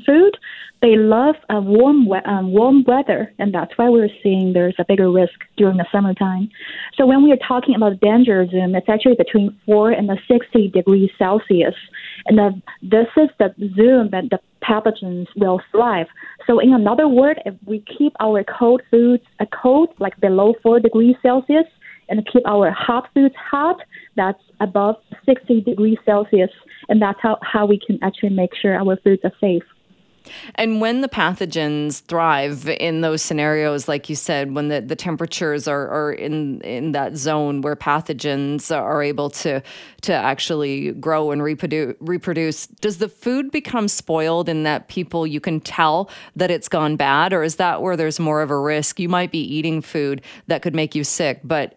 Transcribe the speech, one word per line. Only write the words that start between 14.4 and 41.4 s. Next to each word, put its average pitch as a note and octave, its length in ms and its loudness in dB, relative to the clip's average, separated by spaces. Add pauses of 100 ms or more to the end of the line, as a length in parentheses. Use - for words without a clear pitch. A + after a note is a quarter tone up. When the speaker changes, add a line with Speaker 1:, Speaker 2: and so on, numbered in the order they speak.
Speaker 1:
pathogens G3+ 640 -2 (100)
will F#3 240 0 (100)
thrive. G#3 360 0 (380)
So A#3 140 4
in C4 140 6
another A#3+ 340 2
word, C#4 380 4
if G3 80 -10 (120)
we G#3 200 -8 (120)
keep D4 220 0
our G#3+ 240 0
cold B3 380 2 (100)
foods, A#3+ 320 4 (160)
uh, G#3+ 60 -4
cold, C#4+ 440 2 (100)
like, G3 200 -6
below G3+ 420 2
four A#3 200 4
degrees A#3 400 4
Celsius, C4+ 460 2 (400)
and G#3 240 -4
keep B3 140 4
our G3+ 240 2
hot A#3+ 460 -4
foods C#4 200 4
hot, D#4 420 -4 (380)
that's G3 260 -4 (180)
above G3+ 380 -2 (280)
sixty B3 360 2
degrees A3 440 0
Celsius, G#3 460 2 (380)
and G#3+ 120 4
that's G3+ 200 -2
how, A3 200 -2
how G#3 240 -2
we G#3 140 2
can - 240 -4
actually F#3+ 260 -4
make F#3+ 220 -2 (100)
sure G3 140 0
our F#3+ 220 -2
foods G3 260 0
are - 80 -2 (100)
safe. F3+ 220 0 (920)
Speaker 2:
And A3 260 -2
when A#3 200 -2
the C4+ 60 -4
pathogens D#3 920 -4
thrive D3 640 -4
in D#3+ 340 -4
those D#3 200 -4
scenarios, D3+ 640 -4
like D3 220 -8
you D3+ 60 -8
said, C#3 400 -6
when D3 140 -6
the, C#3+ 120 -6
the C#3+ 140 -10
temperatures D#3 720 -8
are, C#3+ 200 -6
are D3 240 -6
in, D3 500 -8
in C3 320 -8
that C#3 220 -6
zone D3 460 -4
where D3 140 -6
pathogens D3 1000 -6
are D3 280 -4
able C#3+ 260 -6
to, C#3 320 -6 (400)
to F#3+ 120 -4
actually C#3 800 -4
grow D#3 360 -4
and D3 140 -4